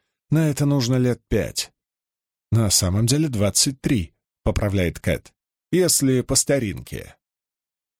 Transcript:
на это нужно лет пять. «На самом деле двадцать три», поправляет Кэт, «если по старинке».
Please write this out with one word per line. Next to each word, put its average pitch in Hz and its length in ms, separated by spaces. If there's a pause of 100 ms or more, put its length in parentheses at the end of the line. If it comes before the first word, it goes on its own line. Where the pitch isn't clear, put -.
(300)
на 156 200
это 143 160
нужно 131 300
лет 123 320
пять. - 440 (800)
«На 110 180
самом 98 360
деле 147 220
двадцать 113 540
три», 101 320 (300)
поправляет 95 560
Кэт, - 340 (380)
«если 139 500
по 131 140
старинке». 104 800 (840)